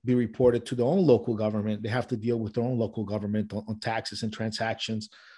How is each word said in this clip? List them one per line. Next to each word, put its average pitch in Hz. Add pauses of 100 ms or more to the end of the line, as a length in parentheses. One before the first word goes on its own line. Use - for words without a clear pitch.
be 123
reported 120
to -
their 120
own 180
local 120
government. 107
They 113
have 120
to 123
deal 117
with 107
their 120
own 123
local 113
government 104
on, 104
on 107
taxes 113
and 110
transactions. 110 (280)